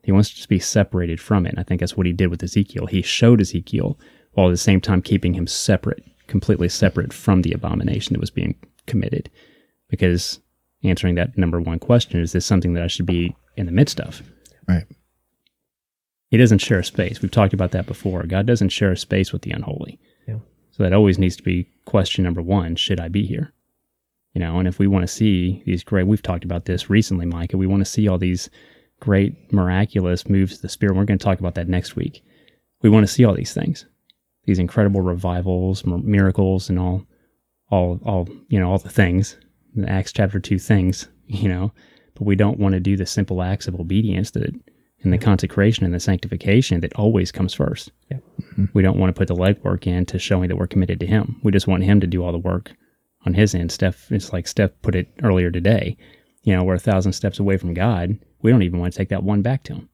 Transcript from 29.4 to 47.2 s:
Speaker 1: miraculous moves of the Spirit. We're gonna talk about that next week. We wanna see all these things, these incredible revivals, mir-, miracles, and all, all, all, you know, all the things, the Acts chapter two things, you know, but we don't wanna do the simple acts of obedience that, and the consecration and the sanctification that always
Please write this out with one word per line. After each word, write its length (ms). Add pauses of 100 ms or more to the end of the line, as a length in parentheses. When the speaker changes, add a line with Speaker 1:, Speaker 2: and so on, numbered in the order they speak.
Speaker 1:
miraculous 800
moves 260
of 60
the 80
Spirit. 260
We're 80
gonna 140
talk 220
about 160
that 120
next 300
week. 260 (580)
We 80
wanna 180
see 180
all 100
these 180
things, 320 (600)
these 140
incredible 420
revivals, 840
mir-, 120
miracles, 720
and 100
all, 260 (640)
all, 360
all, 240 (180)
you 100
know, 140
all 60
the 120
things, 460 (400)
the 140
Acts 240
chapter 260
two 200
things, 500 (180)
you 220
know, 240 (400)
but 100
we 140
don't 220
wanna 200
do 160
the 100
simple 360
acts 260
of 100
obedience 540
that, 220 (500)
and 80
the 60
consecration 680
and 120
the 40
sanctification 840
that 120
always 380